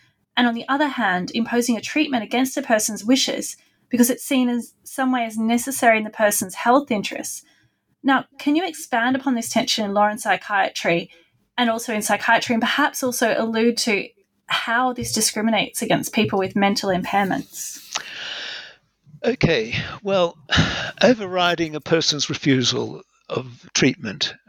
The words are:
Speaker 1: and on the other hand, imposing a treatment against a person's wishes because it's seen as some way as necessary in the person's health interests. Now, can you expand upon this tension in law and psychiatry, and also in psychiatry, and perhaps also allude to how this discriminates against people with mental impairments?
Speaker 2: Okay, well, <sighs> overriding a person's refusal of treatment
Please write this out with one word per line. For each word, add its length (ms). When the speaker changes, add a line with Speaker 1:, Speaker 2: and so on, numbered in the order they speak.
Speaker 1:
and 100
on 60
the 160
other 180
hand, 460
imposing 420
a 60
treatment 420
against 340
a 40
person's 420
wishes 540
because 200
it's 140
seen 260
as 340
some 280
way 140
as 120
necessary 600
in 60
the 80
person's 420
health 380
interests. 520
Now, 220
can 180
you 120
expand 480
upon 180
this 160
tension 360
in 80
law 160
and 120
psychiatry, 880
and 140
also 220
in 100
psychiatry, 500
and 80
perhaps 400
also 340
allude 420
to 320
how 460
this 180
discriminates 720
against 320
people 240
with 180
mental 340
impairments? 1080
Speaker 2:
Okay, 500
well, 340
<sighs> 320
overriding 720
a 80
person's 480
refusal 720
of 440
treatment 640